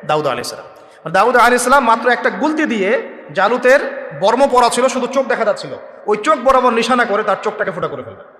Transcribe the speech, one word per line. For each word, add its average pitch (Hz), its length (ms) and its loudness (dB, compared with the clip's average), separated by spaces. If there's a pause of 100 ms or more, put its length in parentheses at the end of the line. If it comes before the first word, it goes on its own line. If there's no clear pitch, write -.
দাউদ 151 220 -2
আলাইহিস 123 200 -4
সালাম। - 180 -12 (400)
মানে 160 80 -8
দাউদ 220 240 2
আলাইহিস 240 260 4
সালাম 262 220 4
মাত্র 233 240 2
একটা 240 220 0
গুলতি 302 360 -2
দিয়ে, 220 420 -2 (240)
জালুতের 240 760 0 (100)
বর্ম 233 280 2
পরা 247 200 4
ছিল, 240 200 0
শুধু 247 180 -2
চোখ 262 200 -2
দেখা 226 180 -2
যাচ্ছিল, 160 260 -4 (360)
ওই 214 100 0
চোখ 285 220 0
বরাবর 254 320 4
নিশানা 233 340 0
করে 202 180 -2
তার 202 200 -2
চোখটাকে 202 280 -4
ফুটা 160 180 -6
করে 127 140 -10
ফেললেন। - 220 -18 (160)